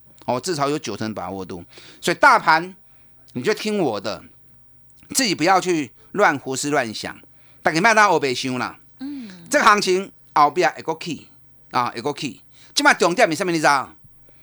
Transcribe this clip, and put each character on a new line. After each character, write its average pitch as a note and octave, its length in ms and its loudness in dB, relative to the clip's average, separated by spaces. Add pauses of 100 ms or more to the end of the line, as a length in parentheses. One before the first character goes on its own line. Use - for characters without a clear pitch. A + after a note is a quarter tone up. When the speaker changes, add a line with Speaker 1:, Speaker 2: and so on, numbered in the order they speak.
(260)
Speaker 1:
哦， B2 140 -2
至 F3 160 -6
少 C#3+ 140 -2
有 D3+ 80 -2
九 A2+ 180 -8
成 A2 160 -6
把 F#2 200 -10
握 F#2+ 120 -10
度。 F2+ 220 -14 (340)
所 F3 140 0
以 - 20 -4
大 B3+ 220 6
盘， E3+ 380 0 (580)
你 B2+ 80 -8
就 F3 100 -2
听 G#3 280 -4
我 A#2 200 -2
的， G2 240 -8 (920)
自 C4+ 80 0
己 G3+ 100 0
不 G#3+ 100 -4
要 F#3 160 4
去 E3+ 320 -2 (200)
乱 E3+ 260 2
胡 C3 180 -8
思 C#3+ 140 -6
乱 B2+ 240 -2
想。 - 260 -10 (440)
大 F3 80 0
家 D#3+ 100 0
别 A3+ 140 6
当 G#3 160 6
黑 D#3+ 80 2
白 C#3 120 -2
想 B2+ 280 -4
啦。 G2 180 -8 (220)
Speaker 2:
嗯。 C4+ 280 -12 (220)
Speaker 1:
这 - 80 0
个 B3 80 4
行 G#3 160 6
情 F#3 300 -2 (240)
后 D3 160 6
面 D#3 200 0
会 A#2+ 120 -14
再 D#3+ 100 -6 (100)
起， D#3 240 -10 (440)
啊， B2 240 -2
会 A#2 40 -10
再 C3+ 140 -4
起。 - 280 -10 (340)
现 D4 100 2
在 C4+ 80 6
重 F3 220 0
点 A#3 120 4
是 D#3+ 100 -2
什 G3+ 60 -4
么， F3+ 80 -4
你 E3 60 0
知 D3+ 60 -4
道？ C#3 320 2 (480)